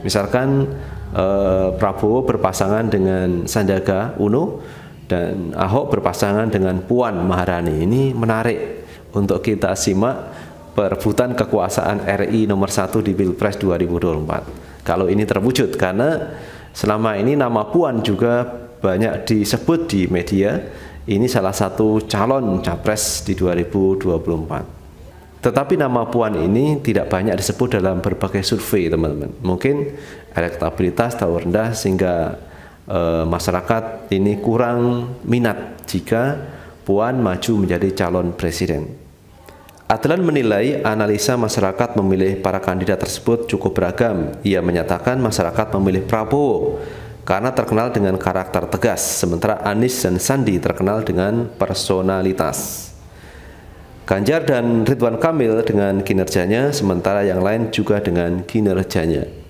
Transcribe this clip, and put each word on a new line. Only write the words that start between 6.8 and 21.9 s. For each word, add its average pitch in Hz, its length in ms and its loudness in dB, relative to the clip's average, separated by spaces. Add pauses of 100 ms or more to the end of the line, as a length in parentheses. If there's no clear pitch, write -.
Puan 117 400 0
Maharani. 87 640 0
Ini 131 240 2
menarik 113 720 -2 (320)
untuk 98 240 2
kita 98 400 0
simak 104 560 0 (400)
perebutan 101 640 0
kekuasaan 101 640 0
R 98 320 0
I 107 160 2
nomor 98 160 2
satu 98 320 0
di 98 160 2
Pilpres 98 400 0
dua 90 240 0
ribu 87 160 0
dua 85 240 0
puluh 78 80 -4
empat. - 160 -4 (400)
Kalau 90 240 2
ini 101 160 2
terwujud, 113 560 2
karena 110 560 0 (400)
selama 107 400 2
ini 120 240 2
nama 117 240 2
Puan 131 400 2
juga 117 400 2 (400)
banyak 101 400 2
disebut 120 640 2
di 95 240 2
media, 98 480 2 (440)
ini 104 240 2
salah 95 240 0
satu 107 560 2